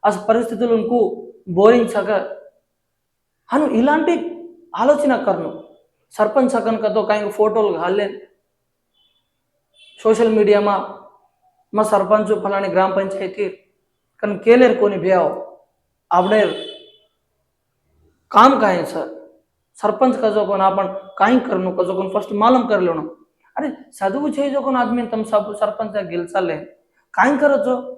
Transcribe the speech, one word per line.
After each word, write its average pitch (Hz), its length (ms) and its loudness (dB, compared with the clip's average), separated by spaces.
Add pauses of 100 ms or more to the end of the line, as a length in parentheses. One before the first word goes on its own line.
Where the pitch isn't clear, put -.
ఆ 202 200 -2
పరిస్థితులకు 226 1000 0 (220)
బోరింగ్ 220 380 6
సగ. 202 380 -2 (1300)
అను 294 120 2
ఇలాంటి 294 800 0 (300)
ఆలోచన 277 400 2
కర్ను. 170 480 -4 (480)
సర్పంచ్ 254 380 2
సకన్ 226 340 -2
కతో 214 180 0
కాయింగ్ 208 300 -2
ఫోటోలు 214 460 0
ఘాలేన్. 196 420 -4 (1800)
సోషల్ 220 320 2
మీడియా 208 240 4
మా, 202 400 -2 (760)
మా 214 100 0
సర్పంచ్ 208 600 0
ఫలాని 196 260 -2
గ్రామ 185 240 0
పంచాయతీ 190 680 -6 (640)
कन 208 140 -4
केलेर 240 420 6
कोणी 202 180 0
भी 180 140 -2
आओ, 165 180 2 (840)
आवडेर 190 400 2 (1800)
काम 240 280 6
काय 196 160 2
आहे 165 100 -2
सर? 160 220 -8 (680)
सरपंच 214 460 0
का 220 80 2
जो 208 160 0
कोण 190 160 -2
आपण 190 260 2 (300)
काय 233 220 4
करणं 185 360 -4
का 180 80 0
जो 185 120 -2
कोण 190 140 -4
फर्स्ट 202 240 -6
मालूम 226 340 2
कर 208 120 0
लो 175 140 0
ना. 156 80 -4 (560)
अरे 294 120 -6 (220)
साधू 254 380 -4
छे 277 200 -2
जो 269 120 -4
कोण 254 140 -2
आदमी 240 300 -2
तम 220 180 -6
सब 208 320 -2
सरपंच 214 380 -6
का 208 80 -4
गिल 170 240 -6
चाले, 170 300 -2 (580)
काय 269 240 2
करत 285 220 2
जो? 247 160 -2 (220)